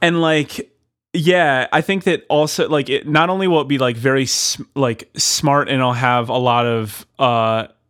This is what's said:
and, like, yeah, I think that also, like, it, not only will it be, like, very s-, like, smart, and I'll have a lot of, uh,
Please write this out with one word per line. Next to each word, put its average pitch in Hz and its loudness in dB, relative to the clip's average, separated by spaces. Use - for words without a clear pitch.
and, 170 2
like, 156 -2
yeah, 156 2
I 156 2
think 196 -2
that 170 -2
also, 151 0
like, 143 -2
it, 135 -4
not 156 2
only 190 -2
will 165 4
it 135 -6
be, 139 0
like, 123 0
very 135 0
s-, - -4
like, 123 -2
smart, 143 0
and 131 0
I'll 127 0
have 123 0
a 127 0
lot 120 2
of, 113 -4
uh, 113 0